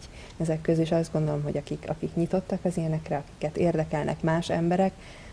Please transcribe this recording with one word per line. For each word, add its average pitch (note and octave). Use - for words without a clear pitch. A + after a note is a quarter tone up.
Ezek D#3+
közül E3
is D#3+
azt E3
gondolom, D3+
hogy D3
akik, D3
akik -
nyitottak F#3
az F3+
ilyenekre, D#3+
akiket D3+
érdekelnek D#3+
más E3
emberek, F3